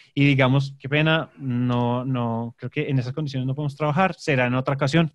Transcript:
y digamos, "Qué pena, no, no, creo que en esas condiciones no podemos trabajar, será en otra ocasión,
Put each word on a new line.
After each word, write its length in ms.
y 120
digamos, 520
"Qué 120
pena, 480
no, 680
no, 540
creo 120
que 200
en 80
esas 160
condiciones 320
no 80
podemos 220
trabajar, 380
será 320
en 80
otra 200
ocasión, 400